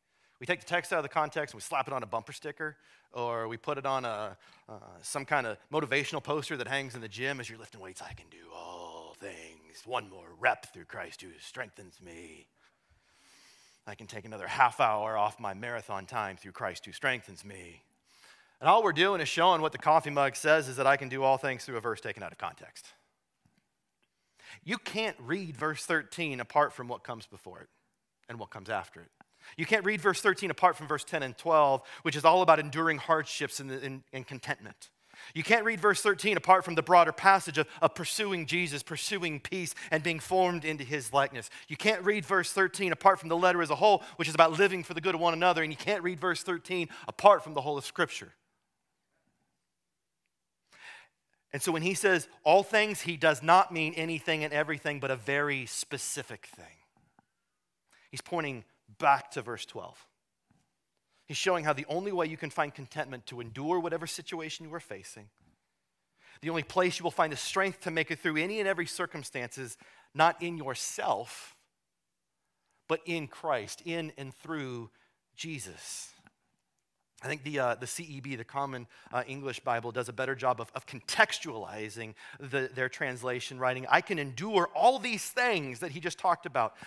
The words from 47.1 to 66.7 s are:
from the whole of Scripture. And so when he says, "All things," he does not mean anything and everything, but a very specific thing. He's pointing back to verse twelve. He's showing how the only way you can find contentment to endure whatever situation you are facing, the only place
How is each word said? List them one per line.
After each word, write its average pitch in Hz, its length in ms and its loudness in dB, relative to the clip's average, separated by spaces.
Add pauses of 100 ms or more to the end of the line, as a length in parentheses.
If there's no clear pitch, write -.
from 156 120 -8
the 143 60 -2
whole 143 160 -4
of 131 80 -6
Scripture. - 500 -4 (3250)
And 143 80 -4
so 175 120 0
when 160 80 0
he 180 140 0
says, 185 340 2 (160)
"All 180 180 8
things," 214 380 2
he 170 160 -4
does 147 260 4
not 180 300 6
mean 160 220 -2
anything 160 500 -2
and 147 80 -4
everything, 147 480 -2
but 135 100 -2
a 131 60 0
very 139 480 -2
specific - 800 -8
thing. - 320 -20 (1300)
He's 135 120 -10
pointing 143 420 -4 (340)
back 139 340 4
to 139 100 -6
verse 113 240 -8
twelve. - 420 -16 (1200)
He's 147 120 -8
showing 175 260 2
how 151 100 2
the 139 140 -4
only 185 240 -4
way 175 160 0
you 160 100 -8
can 156 120 -8
find 147 240 -2
contentment 131 540 -10
to 120 120 -14
endure 135 400 -4
whatever 165 260 -4
situation 160 600 -10
you 156 80 -16
are 170 80 -10
facing, 101 480 -16 (1120)
the 151 80 -6
only 165 140 -2
place 185 360 2